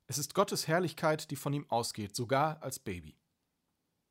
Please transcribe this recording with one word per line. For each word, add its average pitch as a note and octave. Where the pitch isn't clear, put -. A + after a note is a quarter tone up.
Es C3+
ist -
Gottes G3+
Herrlichkeit, D#3+
die D3
von C#3
ihm D3
ausgeht, A2+
sogar C3+
als C3
Baby. E2+